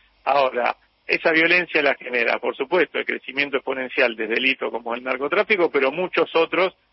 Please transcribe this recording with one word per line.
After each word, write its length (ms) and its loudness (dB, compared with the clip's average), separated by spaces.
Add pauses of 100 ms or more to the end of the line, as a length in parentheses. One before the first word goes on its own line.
(240)
Ahora, 520 2 (300)
esa 240 0
violencia 520 2
la 120 2
genera, 460 -2
por 160 -4
supuesto, 420 0
el 80 -4
crecimiento 520 -4
exponencial 580 -2
de 100 -4
delitos 460 -2
como 240 -6
el 80 -10
narcotráfico, 640 0
pero 220 2
muchos 420 -2
otros, 420 2 (160)